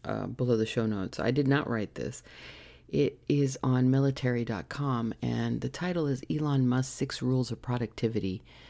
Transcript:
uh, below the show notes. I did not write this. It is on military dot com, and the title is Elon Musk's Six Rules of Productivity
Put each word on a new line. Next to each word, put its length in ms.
uh, 200
below 300
the 80
show 220
notes. 340
I 100
did 160
not 220
write 260
this. 280
It 300
is 340
on 280
military 520
dot 280
com, 500
and 400
the 80
title 380
is 240
Elon 360
Musk's 280
Six 260
Rules 300
of 100
Productivity 800